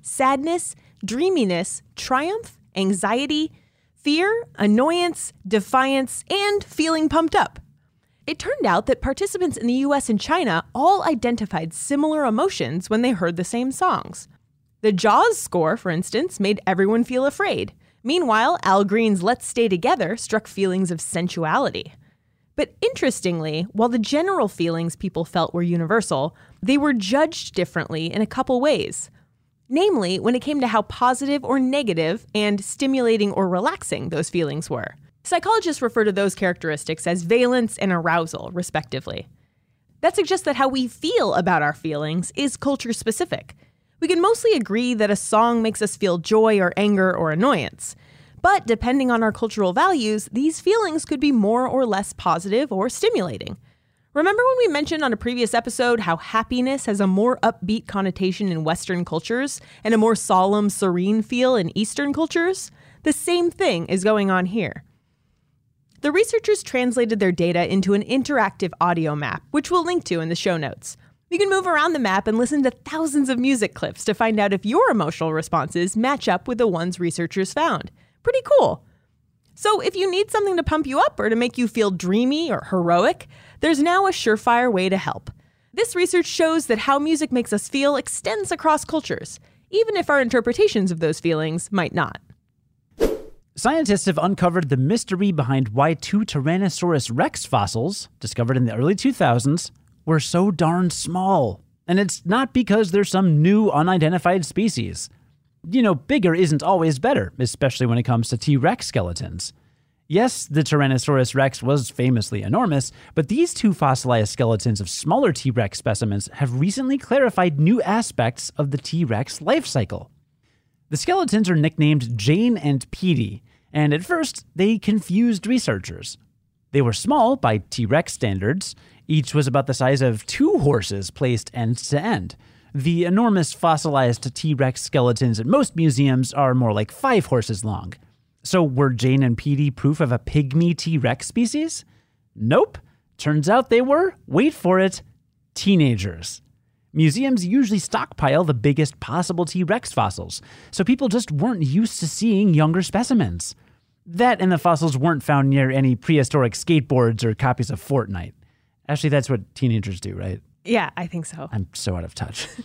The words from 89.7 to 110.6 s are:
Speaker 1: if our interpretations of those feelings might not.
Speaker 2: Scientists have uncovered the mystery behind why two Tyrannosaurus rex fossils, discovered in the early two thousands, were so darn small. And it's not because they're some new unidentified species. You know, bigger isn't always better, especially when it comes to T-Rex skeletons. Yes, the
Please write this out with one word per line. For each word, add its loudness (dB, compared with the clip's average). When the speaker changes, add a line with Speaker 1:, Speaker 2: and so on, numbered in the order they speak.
Speaker 1:
if -2
our 4
interpretations 2
of -4
those -2
feelings -2
might -2
not. -4
Speaker 2:
Scientists 0
have 0
uncovered 0
the 2
mystery 0
behind 0
why 2
two -2
Tyrannosaurus 0
rex -2
fossils, -2
discovered -2
in 2
the -2
early 2
two 0
thousands, 0
were 4
so 0
darn 2
small. 0
And 2
it's -2
not 0
because 2
they're 4
some 4
new 4
unidentified 2
species. -4
You 2
know, 4
bigger 0
isn't 2
always 2
better, 0
especially -2
when 2
it 0
comes 0
to -4
T-Rex 0
skeletons. -6
Yes, 0
the 2